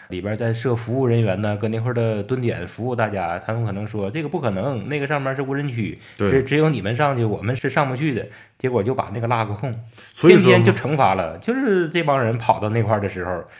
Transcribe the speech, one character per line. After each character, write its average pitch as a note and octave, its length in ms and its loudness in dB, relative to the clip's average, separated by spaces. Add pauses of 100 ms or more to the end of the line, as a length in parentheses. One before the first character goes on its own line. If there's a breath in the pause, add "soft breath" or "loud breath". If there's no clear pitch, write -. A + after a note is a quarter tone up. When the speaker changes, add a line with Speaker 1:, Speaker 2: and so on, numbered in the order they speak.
Speaker 1:
里 F2+ 120 -8
边 G#2 160 -4
再 A#2 160 -2
设 A#2 220 -2
服 A#2 240 -4
务 C3 80 2
人 A#2 160 2
员 F#2+ 180 0
呢， G#2 160 -2
跟 G#2+ 140 -2
那 A2+ 80 -2
块 B2 140 -4
儿 - 20 -4
的 A2 280 0
蹲 B2+ 180 -4
点 G2 260 -4
服 - 180 -10
务 B2 120 -4
大 A2 120 0
家。 F2+ 300 -4
他 A2 140 -6
们 A#2 120 -2
可 G#2 80 -4
能 G2+ 140 -6
说 G2 240 -4
：“这 D#3 120 -6
个 D3 60 -6
不 E3 120 -4
可 A#2+ 100 0
能， G#2+ 380 -4
那 D3 100 -4
个 C#3 80 -4
上 C#3+ 160 -2
面 C3+ 140 -4
是 C#3+ 60 -4
无 C3+ 120 -4
人 C#3+ 140 -4
区， A2+ 280 -4 (200 loud breath)
Speaker 2:
对。 G2+ 140 0
Speaker 1:
是 C3 120 4
只 C3+ 140 0
有 D#3 120 4
你 A#2+ 140 0
们 A2 140 -2
上 C#3 200 0
去， A#2 80 0
我 G2+ 160 -2
们 A2 140 -2
是 C3 160 -4
上 C#3+ 180 0
不 B2+ 80 -4
去 C#3+ 180 -2
的。” G2 120 -4 (320 loud breath)
结 B2+ 120 -2
果 A#2 120 2
就 B2 120 0
把 A2+ 200 -4
那 A2+ 60 -6
个 A#2 80 -2
拉 A2+ 160 2
个 G#2 100 -4
空， B2+ 180 -6 (400 loud breath)
Speaker 2:
所 E3 180 6
以 F#3+ 40 12
说 G3+ 80 8
嘛。 - 60 6
Speaker 1:
偏 A#2 140 8
偏 - 20 4
就 - 80 6
惩 C#3+ 240 -2
罚 G2+ 180 4
了， F2 240 -2
就 A3+ 160 -2
是 G3 360 2
这 E3+ 120 0
帮 C#3 200 2
人 A#2 160 0
跑 - 200 2
到 G#2+ 120 -2
那 A2+ 120 2
块 G#2+ 140 2
儿 G2+ 40 0
的 G2+ 80 -2
时 F2+ 160 -6
候， F2 200 -4 (160 soft breath)